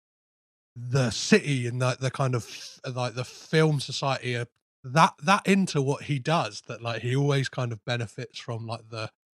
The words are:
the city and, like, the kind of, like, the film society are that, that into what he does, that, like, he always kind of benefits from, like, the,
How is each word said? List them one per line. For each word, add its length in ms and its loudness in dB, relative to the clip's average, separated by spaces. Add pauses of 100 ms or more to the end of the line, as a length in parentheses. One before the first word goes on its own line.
(760)
the 340 2
city 580 2
and, 120 -4
like, 200 0
the 120 0
kind 240 0
of, 120 -4 (380)
like, 300 -6
the 80 -6
film 560 0
society 560 -4
are 120 -4 (360)
that, 300 6 (100)
that 240 4
into 340 4
what 220 -2
he 160 -2
does, 480 0
that, 140 -12
like, 200 -4
he 140 0
always 340 2
kind 220 -4
of 140 -10
benefits 520 -6
from, 300 -8
like, 220 -10
the, 220 -8 (280)